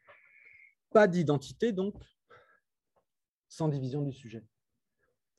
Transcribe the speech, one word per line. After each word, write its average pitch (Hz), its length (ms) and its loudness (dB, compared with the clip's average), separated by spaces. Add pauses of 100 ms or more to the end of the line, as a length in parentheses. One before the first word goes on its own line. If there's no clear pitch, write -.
(920)
Pas 214 160 8
d'identité 170 680 0
donc, 196 220 -4 (1600)
sans 160 180 -4
division 139 320 -4
du 143 120 -4
sujet. 110 300 -16 (960)